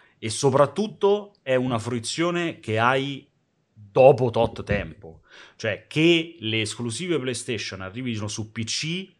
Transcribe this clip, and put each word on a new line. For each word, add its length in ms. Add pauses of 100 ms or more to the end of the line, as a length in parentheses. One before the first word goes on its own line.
(200)
e 100
soprattutto 1120
è 120
una 240
fruizione 840
che 180
hai 480 (460)
dopo 580
tot 340
tempo. 580 (340)
Cioè, 300
che 540
le 200
esclusive 580
PlayStation 640
arrivino 440
su 240
P 140
C 560